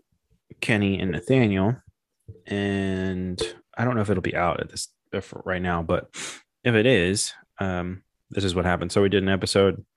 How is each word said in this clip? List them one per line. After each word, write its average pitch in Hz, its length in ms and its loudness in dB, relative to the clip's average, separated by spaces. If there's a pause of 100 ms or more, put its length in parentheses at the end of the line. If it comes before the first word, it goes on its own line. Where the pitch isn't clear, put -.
(600)
Kenny 101 400 0
and 92 120 -2
Nathaniel, 113 640 2 (680)
and 95 960 -4 (360)
I 117 80 -2
don't 123 120 0
know 107 60 2
if 101 80 -2
it'll 92 120 0
be - 140 -4
out 85 240 0
at - 100 -8
this, - 180 -10 (240)
uh, 98 80 -4
for - 240 -12
right 92 180 -4
now, 87 200 -2
but - 320 -4 (500)
if 120 100 4
it 107 120 6
is, 101 460 2 (260)
um, 92 440 -4 (280)
this 101 140 -2
is 87 100 0
what 90 100 2
happened. 87 280 0
So 104 100 4
we 98 60 4
did 98 140 2
an 95 60 0
episode. 98 560 2 (120)